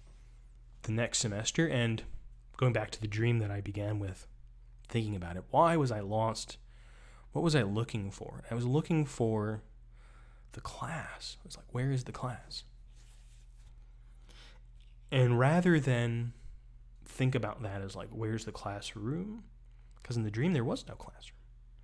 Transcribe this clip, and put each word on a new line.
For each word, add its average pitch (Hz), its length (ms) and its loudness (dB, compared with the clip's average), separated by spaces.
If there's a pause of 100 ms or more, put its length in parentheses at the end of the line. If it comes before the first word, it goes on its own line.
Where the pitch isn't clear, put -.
(840)
the - 80 -4
next 113 280 0
semester, 110 480 0
and 120 360 2 (520)
going 123 180 4
back 107 180 0
to - 100 -8
the 110 60 -4
dream 113 320 2
that 104 120 -2
I 101 100 -4
began 104 380 -2
with, 92 260 -6 (640)
thinking 107 280 0
about 87 200 -6
it. 92 160 -6
Why 165 240 8
was 139 160 4
I 107 80 -2
lost? 110 580 -2 (760)
What 147 100 0
was 160 120 4
I 139 60 6
looking 101 480 -2
for? - 400 -12
I 117 60 -2
was 120 100 0
looking 151 400 2
for 110 560 0 (920)
the - 80 -12
class. - 800 -10
I - 60 -20
was - 120 -14
like, - 140 -18
"Where 127 200 0
is 131 140 0
the 110 60 -12
class?" - 520 -10 (2500)
And 123 260 8
rather 165 420 6
than 120 540 2 (720)
think 131 300 2
about 107 260 -2
that 98 220 -4
as, 95 120 -8
like, 95 140 -10
"Where's 110 360 -2
the 107 60 -8
classroom?" 135 920 -6 (580)
'Cause 120 160 -4
in 113 60 0
the 107 80 -2
dream, 135 220 2
there 127 100 2
was 190 240 -4
no - 80 -12
classroom. - 420 -18 (460)